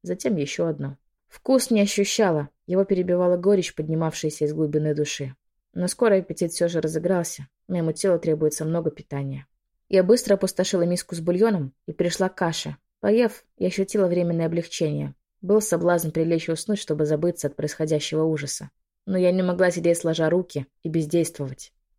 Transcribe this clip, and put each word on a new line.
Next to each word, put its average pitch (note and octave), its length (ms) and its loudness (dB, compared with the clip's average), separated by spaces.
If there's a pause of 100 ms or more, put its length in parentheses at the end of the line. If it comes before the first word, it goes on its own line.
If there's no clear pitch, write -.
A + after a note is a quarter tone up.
затем F3+ 340 -2
ещё D#3+ 300 -2
одну. D3 320 -6 (300)
Вкус - 420 0
не A3 100 6
ощущала, G3 680 2 (160)
его F#3 180 2
перебивала F3+ 540 2
горечь, F#3+ 360 2
поднимавшаяся D#3 720 -2
из D3+ 80 0
глубины D3+ 420 0
души. C#3+ 400 -4 (380)
Но F3+ 160 -2
скоро G#3+ 280 4
аппетит F3 360 -2
всё E3+ 160 0
же E3+ 140 0
разыгрался, D#3+ 640 -2 (180)
моему E3+ 260 -2
телу F3 260 2
требуется D#3 480 0
много E3 240 -2
питания. C#3 560 -8 (420)
Я F#3+ 140 4
быстро G#3 320 4
опустошила F#3 480 0
миску F3 320 -2
с E3+ 60 -8
бульоном F3 520 0 (140)
и D3+ 80 -10
перешла F3 340 -2
к F#3+ 60 -8
каше. D#3+ 420 -4 (240)
Поев, A3 440 2 (120)
я F#3 120 -2
ощутила F#3+ 400 0
временное E3+ 360 0
облегчение. D#3 680 -2 (260)
Был G#3 220 2
соблазн E3+ 480 0
прилечь E3 400 0
и - 20 -2
уснуть, G3 260 -4
чтобы D3+ 280 -2
забыться D#3 400 -2
от C#3 100 -8
происходящего D#3 680 -2
ужаса. D3 460 -4 (360)
Но F#3+ 100 -2
я F3+ 160 4
не F#3 100 2
могла F3+ 280 2
сидеть E3+ 280 2
сложа D#3+ 300 0
руки E3 380 0 (160)
и E3 80 -6
бездействовать. D#3 800 -2 (260)